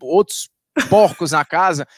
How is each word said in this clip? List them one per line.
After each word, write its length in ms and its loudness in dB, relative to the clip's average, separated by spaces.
outros 480 -2
porcos 440 2
na 100 0
casa 420 -2